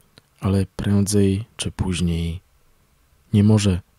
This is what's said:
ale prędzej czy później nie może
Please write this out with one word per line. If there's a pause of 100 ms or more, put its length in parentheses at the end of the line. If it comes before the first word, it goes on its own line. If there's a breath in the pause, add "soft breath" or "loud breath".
(400 soft breath)
ale
prędzej (120)
czy
później (920)
nie
może (180)